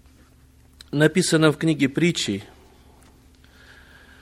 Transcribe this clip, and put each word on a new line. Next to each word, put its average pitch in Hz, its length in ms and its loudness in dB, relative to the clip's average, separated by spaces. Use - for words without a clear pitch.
написано 156 600 2
в 143 60 -2
книге 147 300 0
Притчей, 139 560 -2